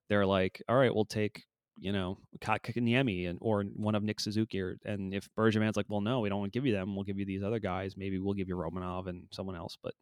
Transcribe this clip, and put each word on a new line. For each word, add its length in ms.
they're 180
like, 420
"All 80
right, 180
we'll 120
take, 400
you 100
know, 260
Kotkaniemi 840
and, 140
or 240
one 300
of 80
Nick 180
Suzuki," 400
or, 240
and 300
if 200
Bergevin's 440
like, 100
"Well, 140
no, 180
we 80
don't 120
wanna 100
give 160
you 60
them, 220
we'll 100
give 140
you 60
these 180
other 160
guys, 380
maybe 220
we'll 160
give 140
you 80
Romanov 520
and 240
someone 240
else." 260
But, 200